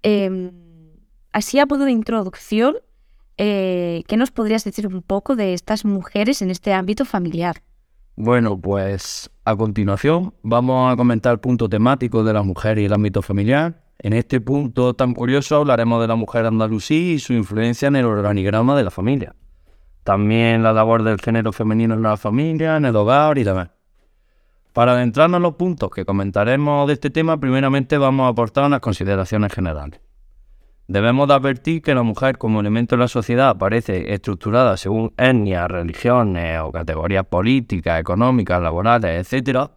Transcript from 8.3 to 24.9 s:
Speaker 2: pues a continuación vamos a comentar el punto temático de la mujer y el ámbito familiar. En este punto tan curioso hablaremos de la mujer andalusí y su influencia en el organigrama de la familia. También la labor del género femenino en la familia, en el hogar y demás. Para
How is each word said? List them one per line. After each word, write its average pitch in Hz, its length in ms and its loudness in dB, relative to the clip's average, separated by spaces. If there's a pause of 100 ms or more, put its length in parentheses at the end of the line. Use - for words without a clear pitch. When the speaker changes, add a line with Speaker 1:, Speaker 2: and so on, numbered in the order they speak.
Speaker 2:
pues 98 680 -4 (140)
a 113 100 2
continuación 107 880 0
vamos 127 500 2
a - 20 2
comentar 120 380 2
el 107 60 -2
punto 117 280 0
temático 113 560 0
de 110 100 2
la 104 100 0
mujer 107 340 -2
y 104 80 0
el 101 80 0
ámbito 101 300 0
familiar. 131 600 0 (140)
En 104 160 -2
este 120 280 0
punto 123 520 -2
tan 123 220 -2
curioso 139 400 -2
hablaremos 117 460 2
de 113 60 0
la 113 80 0
mujer 113 300 -2
andalusí 110 680 0
y 147 60 -2
su - 140 -4
influencia 117 540 0
en 139 80 2
el 127 100 2
organigrama 104 720 0
de 127 60 2
la 90 80 -2
familia. 120 440 -4 (680)
También 113 600 2
la 110 80 4
labor 110 320 4
del 110 160 0
género 113 320 -2
femenino 113 420 0
en 110 80 -2
la 107 140 2
familia, 156 640 -2
en 147 80 2
el 117 100 2
hogar 139 420 4
y 123 60 0
demás. 92 280 -2 (1080)
Para 123 140 4